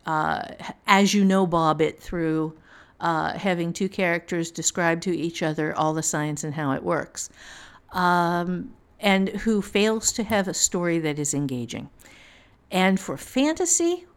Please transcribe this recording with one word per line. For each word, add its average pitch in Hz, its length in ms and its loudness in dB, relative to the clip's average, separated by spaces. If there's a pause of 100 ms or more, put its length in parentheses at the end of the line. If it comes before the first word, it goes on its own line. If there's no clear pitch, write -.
uh, 156 380 0 (420)
as 202 300 4
you 202 100 6
know, 190 220 4
Bob 160 340 2
it 156 180 0
through, 160 560 -2 (440)
uh, 160 400 -2
having 175 340 -2
two 190 160 -2
characters 170 600 -2
describe 170 500 0
to 175 160 -2
each 165 240 -4
other 156 340 -2
all 156 200 0
the 160 80 -2
science 151 400 -2
and 151 100 -6
how 143 200 -2
it - 100 -4
works, - 460 -4 (640)
um, 175 800 0 (280)
and 190 300 4
who 208 320 0
fails 220 500 2
to 233 120 -2
have 196 260 0
a 165 40 -4
story 175 460 0
that 151 180 -2
is 147 160 -2
engaging. 131 560 -4 (800)
And 185 300 2
for - 160 -8
fantasy, 339 920 0 (120)